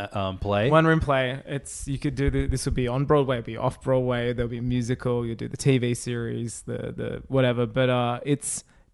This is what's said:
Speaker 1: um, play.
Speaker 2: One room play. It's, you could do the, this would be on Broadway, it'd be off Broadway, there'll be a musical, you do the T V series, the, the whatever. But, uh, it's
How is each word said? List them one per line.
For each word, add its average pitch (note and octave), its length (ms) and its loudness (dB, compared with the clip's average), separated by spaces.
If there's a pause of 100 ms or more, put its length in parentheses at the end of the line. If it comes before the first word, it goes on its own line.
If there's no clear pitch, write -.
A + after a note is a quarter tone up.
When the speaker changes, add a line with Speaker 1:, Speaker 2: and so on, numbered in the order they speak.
(120)
Speaker 1:
um, F#2+ 260 -2
play. G2+ 320 2
Speaker 2:
One D#3+ 160 6
room D#3+ 140 4
play. C3+ 440 0
It's, - 440 -8
you C3+ 100 -4
could C#3+ 160 -4
do C#3 160 2
the, C3+ 160 0
this C3+ 200 -2
would C#3 80 0
be B2+ 120 0
on C3 180 0
Broadway, C3+ 320 4
it'd A#2 100 -6
be A2 100 -8
off - 260 -2
Broadway, B2 500 2
there'll A#2+ 180 -2
be A#2+ 80 -6
a A#2 40 -4
musical, B2 640 0
you A2+ 80 -4
do A#2 140 -8
the - 80 -8
T C3+ 220 4
V A#2+ 160 2
series, A#2 680 -6
the, A#2 340 -6
the A#2 300 -6
whatever. B2 400 2
But, B2+ 240 2
uh, A#2+ 340 0
it's - 380 -4 (320)